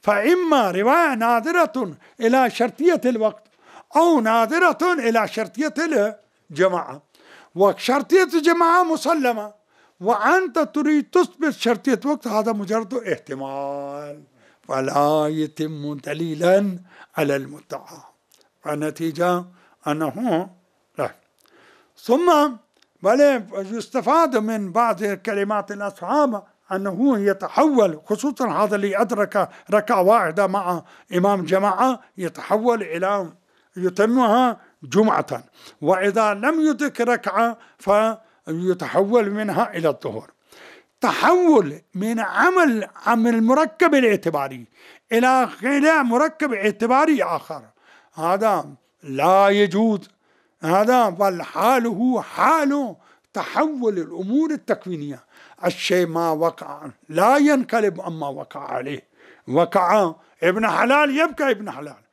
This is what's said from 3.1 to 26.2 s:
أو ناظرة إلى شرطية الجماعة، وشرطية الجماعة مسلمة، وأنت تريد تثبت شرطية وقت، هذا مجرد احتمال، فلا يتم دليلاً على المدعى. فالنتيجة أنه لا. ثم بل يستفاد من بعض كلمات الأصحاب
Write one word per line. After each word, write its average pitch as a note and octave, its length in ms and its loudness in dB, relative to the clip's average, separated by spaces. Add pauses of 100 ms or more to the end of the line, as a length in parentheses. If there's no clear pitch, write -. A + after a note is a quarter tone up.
أو D#4+ 240 4
ناظرة C#4+ 720 2
إلى A#3 360 0
شرطية A3 460 -6 (760)
الجماعة، D#3 520 -2 (520)
وشرطية B3+ 800 2
الجماعة E4+ 480 2
مسلمة، C4 680 -2 (480)
وأنت A#3+ 580 0
تريد D4 520 -2
تثبت E4 400 0
شرطية A#3 540 -2
وقت، C#4+ 220 -4
هذا A3 260 -2
مجرد G#3 420 -4
احتمال، C#3+ 1300 -8 (460)
فلا C#3+ 600 0
يتم D#3 680 -6
دليلاً E3 840 0 (380)
على C#3+ 200 0
المدعى. C#3 600 -12 (640)
فالنتيجة D#3+ 840 -4 (420)
أنه D#3+ 600 -2 (500)
لا. C3+ 120 -4 (840)
ثم D4+ 540 2 (520)
بل B3+ 400 4 (100)
يستفاد A#3 840 -2
من G#3+ 360 -4
بعض G#3+ 320 0
كلمات G3+ 680 -4
الأصحاب G3+ 680 -2 (300)